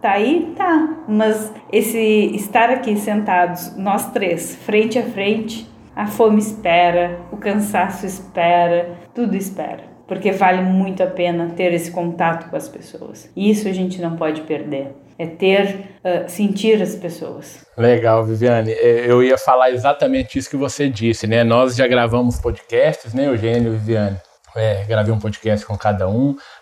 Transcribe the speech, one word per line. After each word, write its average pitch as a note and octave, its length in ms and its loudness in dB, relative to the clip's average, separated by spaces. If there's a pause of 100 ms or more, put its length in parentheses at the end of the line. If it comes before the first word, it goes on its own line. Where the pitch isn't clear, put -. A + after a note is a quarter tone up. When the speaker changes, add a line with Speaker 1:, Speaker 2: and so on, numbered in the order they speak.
Speaker 1:
tá G#3 120 0
aí? B3 440 0
Tá. E4 500 0
Mas G#3+ 460 0 (180)
esse G#3+ 640 2
estar A#3 360 2
aqui A#3+ 260 0
sentados, G3 800 -2
nós G3+ 340 -2
três, F3 460 -4
frente A3 420 0
a A#3 40 0
frente, G#3+ 720 -4 (220)
a G#3 120 -6
fome G#3+ 320 4
espera, F3 800 2 (100)
o E3+ 60 -12
cansaço G3+ 680 -2
espera, F3 920 0 (180)
tudo G#3 220 -2
espera. - 480 -8 (240)
Porque F#3+ 240 -2
vale F#3 280 2
muito F#3+ 440 0
a - 20 0
pena E3+ 500 -2
ter F3+ 160 0
esse E3+ 200 -4
contato E3+ 580 -4
com - 60 -8
as D#3 120 -8
pessoas. - 680 -18
Isso G#3 320 2
a F#3+ 40 -4
gente F3+ 300 -4
não E3 140 -4
pode D#3 240 -4
perder. C#3 480 -6 (280)
É E3+ 80 -8
ter, G3 760 0
ah, F3 240 -2
sentir G#3 560 0
as - 140 -4
pessoas. - 680 -12 (140)
Speaker 2:
Legal, A2+ 460 4
Viviane. A2+ 480 0
É, A#2 340 4
eu A#2+ 160 6
ia C3 160 4
falar B2+ 320 4
exatamente C3+ 680 0
isso C3+ 140 -6
que D3 60 -6
você C#3 320 -2
disse, A2+ 400 -2
né? A#2 160 2
Nós A#2+ 320 2
já C3 100 4
gravamos A#2+ 540 2
podcasts, B2 760 -2
né, C#3 140 0
Eugênio A2+ 460 0
e - 20 -4
Viviane? G#2+ 400 -2 (400)
É, G#2+ 320 0
gravei A2 260 2
um G#2+ 60 -2
podcast G#2 440 -2
com G2+ 140 -6
cada G2 300 0
um. C3 260 0 (280)